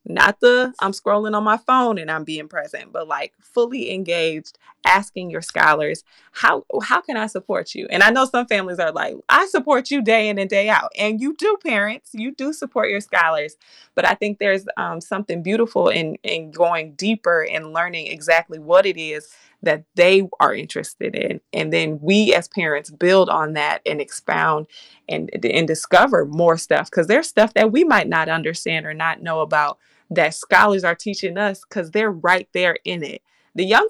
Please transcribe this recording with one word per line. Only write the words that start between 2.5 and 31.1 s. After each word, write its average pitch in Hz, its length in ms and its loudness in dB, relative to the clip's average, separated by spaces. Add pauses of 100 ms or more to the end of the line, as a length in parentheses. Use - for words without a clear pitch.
but, 160 160 -8
like, 147 320 -6
fully 240 500 -2
engaged, 170 680 -4 (260)
asking 185 460 2
your 165 100 -6
scholars, 156 640 0 (280)
"How, - 340 0 (160)
how 240 180 0
can 269 160 -6
I 220 100 -2
support 185 480 -6
you?" - 160 -10
And 180 120 0
I 214 80 6
know 262 160 2
some 247 200 -2
families 190 320 -2
are 165 140 -2
like, 165 220 -6 (160)
"I 349 160 6
support 277 440 0
you 277 120 -2
day 220 260 2
in 202 100 -2
and 196 120 -4
day 202 180 2
out." 214 300 2
And 214 240 -2
you 294 140 -4
do, 403 280 0
parents, 220 480 -2
you 240 220 -6
do 277 180 -6
support 233 380 -4
your 202 100 -2
scholars. 160 560 0 (380)
But 190 100 0
I 180 80 4
think 208 260 -4
there's, 196 280 0 (100)
um, 170 240 -6
something 175 420 -6
beautiful 220 460 0
in, 160 340 -2
in 160 280 -6
going 160 460 0
deeper 185 540 0
and 156 220 -8
learning 170 360 -4
exactly 165 500 -4
what 170 260 4
it 175 160 -2
is 151 340 -10 (280)
that 156 220 0 (100)
they 190 340 4 (120)
are 139 140 4
interested - 600 -8
in. - 260 -4 (140)
And 156 180 -2
then 160 300 -2
we 196 320 4
as 175 140 0
parents 151 420 -4
build 180 400 4
on 156 240 -2
that 151 320 -2
and 156 120 -4
expound 156 680 -2 (420)
and, 156 220 -6 (120)
and 165 240 0
discover 175 600 2
more 165 320 2
stuff, 156 320 -2
'cause 165 160 0
there's 262 220 0
stuff 214 260 2
that 220 180 4
we 285 120 4
might 214 240 2
not 160 200 -2
understand 160 560 -4
or 156 80 -12
not 160 300 -4
know 165 180 -4
about 151 380 -2 (320)
that 160 240 2
scholars 208 500 4
are 175 100 2
teaching 190 440 -6